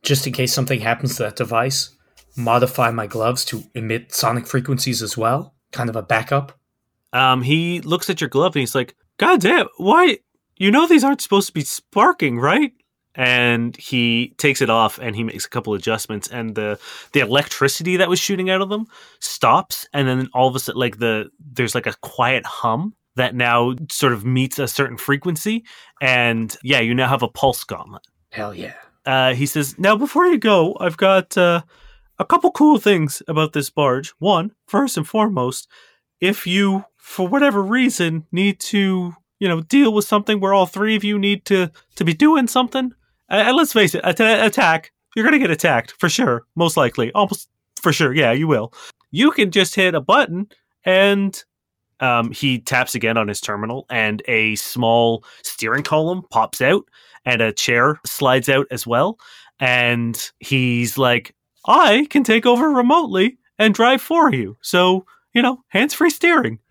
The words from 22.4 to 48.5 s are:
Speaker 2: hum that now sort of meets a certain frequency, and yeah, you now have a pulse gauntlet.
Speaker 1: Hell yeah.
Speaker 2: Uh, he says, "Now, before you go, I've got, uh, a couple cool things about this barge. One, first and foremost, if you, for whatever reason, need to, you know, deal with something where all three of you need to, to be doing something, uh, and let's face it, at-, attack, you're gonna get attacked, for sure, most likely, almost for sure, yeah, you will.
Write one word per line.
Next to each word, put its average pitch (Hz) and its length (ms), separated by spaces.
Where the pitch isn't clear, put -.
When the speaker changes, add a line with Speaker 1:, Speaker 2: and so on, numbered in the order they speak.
Speaker 2:
hum 131 480
that 123 200
now 120 380
sort 131 240
of 101 120
meets 127 340
a 135 80
certain 131 280
frequency, 175 680
and 120 640
yeah, 131 160
you 117 140
now 127 160
have 131 140
a 117 40
pulse - 360
gauntlet. 98 400
Speaker 1:
Hell 104 220
yeah. 90 220
Speaker 2:
Uh, 131 280
he 131 140
says, 143 320
"Now, 202 180
before 294 300
you 349 100
go, 202 420
I've 170 180
got, 190 400
uh, 175 240
a 190 60
couple 349 260
cool 302 260
things 170 500
about 156 260
this 147 160
barge. 139 400
One, 185 320
first 254 300
and 156 100
foremost, 190 600
if 196 240
you, 196 400
for - 320
whatever 262 360
reason, 190 680
need 190 300
to, 185 520
you 196 80
know, 165 140
deal 254 320
with 208 120
something 208 340
where 190 140
all 196 140
three 214 280
of 208 80
you 208 140
need 202 280
to, 185 260
to 175 100
be 165 80
doing 285 340
something, 254 460
uh, 202 160
and 254 80
let's 320 180
face 202 220
it, 165 80
at-, 175 160
attack, 180 460
you're 220 80
gonna 269 160
get 233 120
attacked, 147 480
for 175 100
sure, 123 360
most 165 200
likely, 123 380
almost - 340
for 165 120
sure, 147 200
yeah, 139 200
you 151 140
will. 120 260